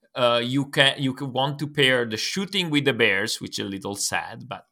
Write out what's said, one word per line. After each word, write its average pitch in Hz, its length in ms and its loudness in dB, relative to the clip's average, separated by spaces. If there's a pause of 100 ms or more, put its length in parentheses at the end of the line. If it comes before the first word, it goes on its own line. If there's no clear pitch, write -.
(140)
uh, 120 300 4
you 135 220 0
can, 143 300 4
you 135 160 0
can 131 200 -8
want 143 260 -2
to 156 80 -4
pair 131 400 4
the 110 100 -4
shooting 190 540 -2
with 143 140 2
the 135 80 4
bears, 107 480 2
which 98 180 -8
is 104 80 -6
a - 20 -6
little 98 280 -8
sad, 101 520 -6
but 98 240 -12